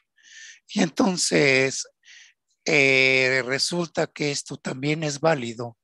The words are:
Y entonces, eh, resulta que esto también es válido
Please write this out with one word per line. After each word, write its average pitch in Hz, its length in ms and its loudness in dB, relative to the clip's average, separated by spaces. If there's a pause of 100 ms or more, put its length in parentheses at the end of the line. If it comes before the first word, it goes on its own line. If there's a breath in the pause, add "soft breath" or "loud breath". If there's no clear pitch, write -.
(680 loud breath)
Y 202 140 -6
entonces, 156 1080 0 (760 loud breath)
eh, 131 800 4
resulta 160 640 -4
que 147 240 -4
esto 143 260 -8
también 151 460 -4
es 143 160 -4
válido 120 640 -2